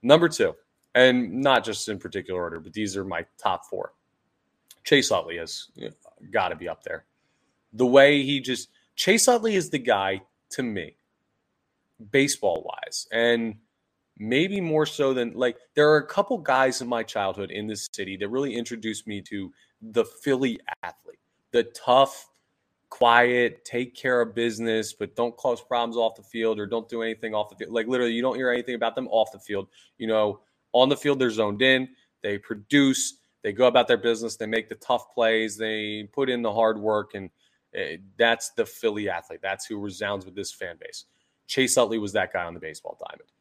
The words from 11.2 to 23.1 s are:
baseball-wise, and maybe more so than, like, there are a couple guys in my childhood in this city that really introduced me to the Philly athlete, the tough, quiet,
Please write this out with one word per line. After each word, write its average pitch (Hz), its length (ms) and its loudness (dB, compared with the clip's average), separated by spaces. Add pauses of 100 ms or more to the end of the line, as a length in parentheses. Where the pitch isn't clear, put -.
baseball-wise, - 1000 -2
and 117 460 0 (600)
maybe 151 420 -2
more 156 240 0
so 143 300 -2
than, 120 180 -4
like, 123 240 -2 (180)
there 147 160 4
are 156 60 6
a 147 100 0
couple 202 300 -2
guys 131 460 0
in 120 60 -8
my 117 140 -2
childhood 98 480 -4
in 104 160 -8
this 107 260 -8
city 95 240 -8
that 101 120 -6
really 131 260 -4
introduced 113 520 -8
me 101 160 -8
to 98 300 -10 (280)
the 110 240 0
Philly 127 560 -2 (220)
athlete, - 360 -16 (340)
the 117 120 4
tough, 131 640 2 (600)
quiet, 120 760 4